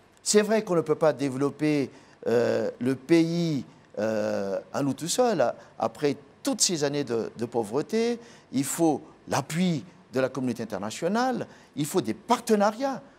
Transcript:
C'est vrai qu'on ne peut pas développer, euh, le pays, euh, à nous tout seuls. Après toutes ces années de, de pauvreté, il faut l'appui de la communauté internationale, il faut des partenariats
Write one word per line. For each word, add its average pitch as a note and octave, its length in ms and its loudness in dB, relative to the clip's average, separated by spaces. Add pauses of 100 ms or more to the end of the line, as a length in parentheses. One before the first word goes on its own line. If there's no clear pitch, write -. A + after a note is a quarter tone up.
(220)
C'est G#3 200 4
vrai G#3+ 200 2
qu'on F#3 140 0
ne E3 60 2
peut D#3 120 2
pas D#3 180 4
développer, C#3 800 0 (380)
euh, A2+ 500 2
le B2+ 160 0
pays, E3 680 2 (340)
euh, G#2 600 -2 (120)
à B2+ 100 -2
nous C#3 100 0
tout D3 160 -6
seuls. F3+ 440 2 (260)
Après C#3 380 0 (260)
toutes C4 200 0
ces D#3 220 0
années C#3+ 200 0
de, A#2 320 -2
de A#2 80 -4
pauvreté, D#3 760 -2 (320)
il C3+ 140 0
faut D3+ 380 0 (260)
l'appui D#3 560 0 (280)
de B2 80 0
la B2+ 100 2
communauté B2+ 320 -4
internationale, E3 840 -2 (300)
il C#3+ 80 -2
faut F3+ 160 -2
des A2 140 -2
partenariats A3 880 0 (160)